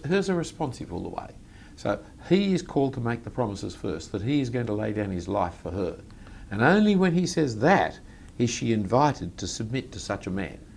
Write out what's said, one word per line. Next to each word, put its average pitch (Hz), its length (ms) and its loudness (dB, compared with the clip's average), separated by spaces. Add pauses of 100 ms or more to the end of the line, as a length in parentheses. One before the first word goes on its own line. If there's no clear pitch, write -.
hers 190 220 0
are 185 60 2
responsive - 580 -4
all 92 100 -4
the 87 60 -8
way. - 200 -8 (460)
So - 240 0 (300)
he 196 240 4
is 170 80 2
called 139 340 0
to 123 40 -6
make 117 240 -2
the - 60 -12
promises 101 460 -2
first, 82 360 -6
that 98 100 -4
he 139 200 0
is 120 80 -2
going 120 180 -2
to 107 60 -2
lay 107 200 -2
down 104 160 -2
his 87 180 -4
life 95 280 0
for 85 160 -10
her. 87 260 -2 (540)
And 101 100 -2
only 202 340 6
when 185 180 4
he 180 120 4
says 143 340 0
that 131 400 4 (380)
is 120 120 2
she 120 240 0
invited 110 640 2
to 92 100 -6
submit 117 460 -6
to 101 60 -12
such - 280 -6
a - 40 -2
man. 92 260 -4 (200)